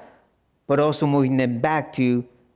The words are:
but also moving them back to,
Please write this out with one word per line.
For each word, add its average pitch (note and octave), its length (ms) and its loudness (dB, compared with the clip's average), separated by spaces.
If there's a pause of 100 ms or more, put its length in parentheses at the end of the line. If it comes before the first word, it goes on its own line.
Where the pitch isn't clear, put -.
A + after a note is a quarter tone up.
(680)
but C#3+ 120 2
also D3+ 260 0
moving C#3 320 2
them B2 220 -2
back D#3 340 -2
to, B2 300 0 (320)